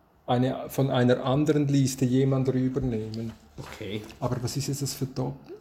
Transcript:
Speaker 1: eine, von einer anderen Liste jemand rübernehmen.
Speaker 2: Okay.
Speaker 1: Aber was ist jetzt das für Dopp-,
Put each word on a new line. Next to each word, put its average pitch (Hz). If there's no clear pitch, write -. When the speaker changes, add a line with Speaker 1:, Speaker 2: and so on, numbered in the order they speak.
Speaker 1:
eine, 127
von 135
einer 123
anderen 147
Liste 135
jemand 131
rübernehmen. 117
Speaker 2:
Okay. 104
Speaker 1:
Aber 127
was 120
ist 139
jetzt 139
das 131
für 127
Dopp-, 139